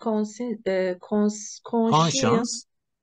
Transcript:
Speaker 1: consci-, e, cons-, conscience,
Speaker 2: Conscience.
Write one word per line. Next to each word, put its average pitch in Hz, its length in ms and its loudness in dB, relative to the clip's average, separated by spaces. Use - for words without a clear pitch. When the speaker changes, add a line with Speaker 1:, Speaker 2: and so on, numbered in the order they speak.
Speaker 1:
consci-, 214 640 -4
e, 185 360 0
cons-, 208 580 -2
conscience, 226 500 2
Speaker 2:
Conscience. 233 300 2